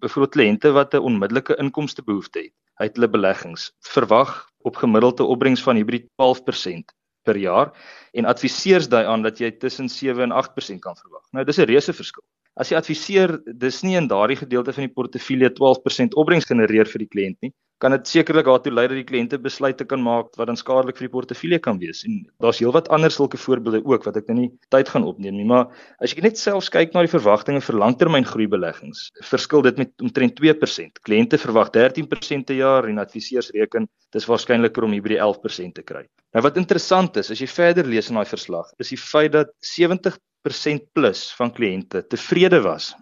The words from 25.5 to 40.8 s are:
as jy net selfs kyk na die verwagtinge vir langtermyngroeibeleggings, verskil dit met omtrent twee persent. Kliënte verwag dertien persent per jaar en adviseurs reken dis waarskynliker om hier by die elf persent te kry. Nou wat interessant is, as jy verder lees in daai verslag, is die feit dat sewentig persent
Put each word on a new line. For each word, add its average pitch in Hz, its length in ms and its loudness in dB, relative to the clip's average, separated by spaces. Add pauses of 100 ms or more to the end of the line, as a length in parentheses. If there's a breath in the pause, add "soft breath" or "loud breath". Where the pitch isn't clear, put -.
as - 140 -4
jy 160 80 -12
net 220 160 2
selfs 196 320 -4
kyk 165 240 2
na 180 60 2
die 170 200 2
verwagtinge 104 420 2
vir - 140 -4
langtermyngroeibeleggings, 107 1400 0 (120)
verskil - 400 0
dit 127 140 4
met 127 140 -4 (100)
omtrent 120 340 0
twee 151 180 4
persent. - 480 -6
Kliënte 117 360 2
verwag 110 340 2
dertien 131 360 2
persent - 380 -6
per 139 100 -4
jaar 131 300 2
en 107 140 -4
adviseurs 113 520 -6
reken 107 360 -2 (240)
dis 110 140 -6
waarskynliker 117 580 0
om 110 80 0
hier 101 100 -4
by 104 80 -4
die 107 80 0
elf 104 240 0
persent 90 320 -10
te 85 80 -18
kry. - 240 -14 (280)
Nou 113 100 2
wat 143 140 2
interessant 180 600 0
is, 104 140 -4
as 110 80 -8
jy 131 80 -6
verder 175 380 2
lees 113 240 -2
in 120 60 -4
daai 104 100 -2
verslag, 87 520 -10
is 123 120 -10
die 131 80 -12
feit 151 340 0
dat 151 160 4 (120)
sewentig 175 600 -2 (240)
persent 147 380 -4 (120)